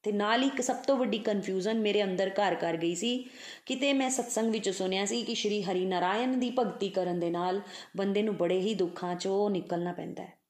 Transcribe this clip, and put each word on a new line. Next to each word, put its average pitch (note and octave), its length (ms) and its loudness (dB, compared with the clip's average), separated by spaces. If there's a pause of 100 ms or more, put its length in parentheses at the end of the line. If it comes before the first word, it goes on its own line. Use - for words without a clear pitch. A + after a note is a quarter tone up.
ਤੇ G#3 80 -2
ਨਾਲ G#3 300 2
ਹੀ C#4 60 4
ਇੱਕ C4 140 0
ਸਭ A#3+ 140 0
ਤੋਂ C4+ 220 2
ਵੱਡੀ A3+ 220 0
ਕਨਫਿਊਜ਼ਨ G3+ 600 0
ਮੇਰੇ G#3 240 4
ਅੰਦਰ F#3+ 260 0
ਘਰ F#3+ 260 2
ਕਰ E3 220 -2
ਗਈ E3+ 180 0
ਸੀ। B3 340 -2 (360)
ਕਿਤੇ C4+ 280 0
ਮੈਂ C4+ 160 2
ਸਤਸੰਗ A3+ 420 0
ਵਿੱਚ G#3 180 0
ਸੁਣਿਆ F#3+ 360 0
ਸੀ A3+ 180 -2
ਕਿ A#3+ 100 -4
ਸ਼੍ਰੀ G#3 300 0
ਹਰੀ F#3 220 0
ਨਾਰਾਇਣ G3 520 2
ਦੀ B3 220 0
ਭਗਤੀ G3+ 300 0
ਕਰਨ F3+ 300 0
ਦੇ E3+ 100 0
ਨਾਲ F3+ 320 0 (360)
ਬੰਦੇ G3 240 2
ਨੂੰ G#3+ 140 0
ਬੜੇ F3 240 2
ਹੀ G#3 140 0
ਦੁੱਖਾਂ F3+ 420 0
'ਚੋਂ G3 340 2
ਨਿਕਲਣਾ F3 440 -2
ਪੈਂਦਾ E3+ 300 -8
ਹੈ। F3 100 -16 (160)